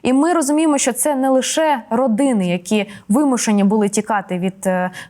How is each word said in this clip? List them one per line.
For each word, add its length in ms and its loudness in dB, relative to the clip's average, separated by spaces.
І 120 0
ми 200 2
розуміємо, 440 2
що 160 -2
це 220 -2
не 140 0
лише 600 0
родини, 580 0
які 380 -2
вимушені 540 2
були 260 2
тікати 500 -4
від, 280 -4
е, 240 0